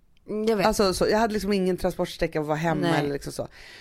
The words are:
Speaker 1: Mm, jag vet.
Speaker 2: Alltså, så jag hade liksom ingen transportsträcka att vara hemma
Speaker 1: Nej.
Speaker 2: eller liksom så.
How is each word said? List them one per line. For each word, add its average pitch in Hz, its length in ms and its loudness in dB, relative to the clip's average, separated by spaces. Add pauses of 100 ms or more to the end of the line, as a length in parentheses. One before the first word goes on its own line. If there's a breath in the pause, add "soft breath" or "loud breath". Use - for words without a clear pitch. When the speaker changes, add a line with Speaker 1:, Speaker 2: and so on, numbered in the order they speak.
(300)
Speaker 1:
Mm, 214 160 -4
jag 220 120 2
vet. 190 80 2
Speaker 2:
Alltså, 208 280 2
så - 180 2
jag 214 80 4
hade 220 140 2
liksom 202 200 0
ingen 185 240 2
transportsträcka 170 640 -2
att 147 60 -4
vara 151 100 0
hemma 160 240 0
Speaker 1:
Nej. 165 180 2
Speaker 2:
eller 143 140 -2
liksom 143 200 -8
så. - 140 -8 (340 loud breath)